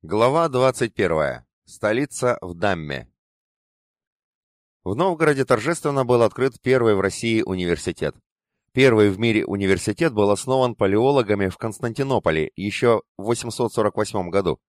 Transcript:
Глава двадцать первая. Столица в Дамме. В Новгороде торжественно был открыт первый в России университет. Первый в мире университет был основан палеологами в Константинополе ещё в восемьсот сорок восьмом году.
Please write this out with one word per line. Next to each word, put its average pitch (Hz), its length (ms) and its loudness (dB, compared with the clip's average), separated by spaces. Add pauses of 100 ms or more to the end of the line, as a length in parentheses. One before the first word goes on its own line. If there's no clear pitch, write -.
(100)
Глава 131 380 2
двадцать 127 460 0
первая. 78 520 -2 (200)
Столица 123 720 -2
в 87 140 -12
Дамме. 80 580 -6 (1700)
В 90 120 -6
Новгороде 151 500 0
торжественно 139 640 -2
был 120 160 4
открыт 120 400 0
первый 120 320 2
в 95 80 0
России 110 400 -2
университет. 87 760 -4 (560)
Первый 113 380 6
в 95 80 -6
мире 110 260 0
университет 101 720 0
был 104 160 2
основан 127 460 0
палеологами 104 720 2
в 92 100 -8
Константинополе 113 1000 -2
ещё 107 460 0 (160)
в 95 60 -12
восемьсот 117 500 -4
сорок 104 240 0
восьмом 98 320 -4
году. 90 280 0 (100)